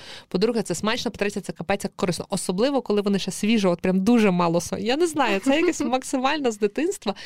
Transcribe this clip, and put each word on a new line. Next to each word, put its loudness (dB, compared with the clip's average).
По-друге, 0
це -6
смачно. -2
По-третє, -4
це -10
капець -4
як -8
корисно. -2
Особливо, 0
коли 0
вони 0
ще -4
свіжі, 2
от 0
прям 2
дуже 6
мало 2
солі. -6
Я 0
не 2
знаю, 0
це 2
якесь 0
<laughs> -
максимально 0
з -10
дитинства. -2